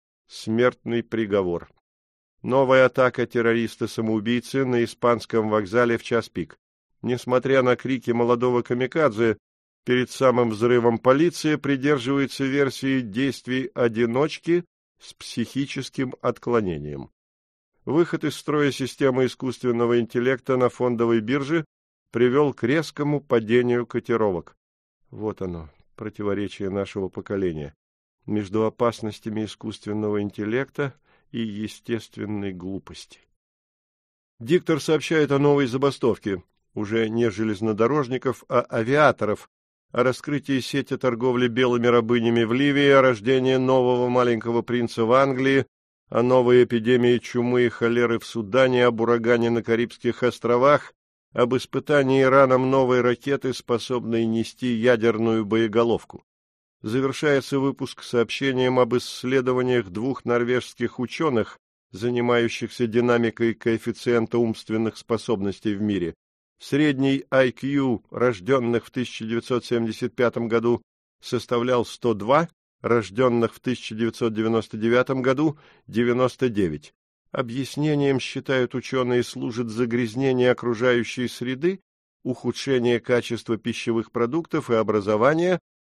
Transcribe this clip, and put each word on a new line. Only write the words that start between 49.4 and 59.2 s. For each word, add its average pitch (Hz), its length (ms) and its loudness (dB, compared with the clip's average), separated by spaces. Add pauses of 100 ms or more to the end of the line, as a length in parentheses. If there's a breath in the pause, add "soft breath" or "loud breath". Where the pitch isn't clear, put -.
на 117 120 0
Карибских 117 600 -2
островах, 123 720 2 (400)
об 123 220 2
испытании 135 640 0
Ираном 131 480 4
новой 127 320 4
ракеты, 131 500 -2
способной 117 720 -2
нести 113 440 -2
ядерную 113 760 2
боеголовку. 113 800 0 (560)
Завершается 135 800 -2
выпуск 135 440 -4
сообщением 127 760 0
об 120 180 2
исследованиях 127 920 -2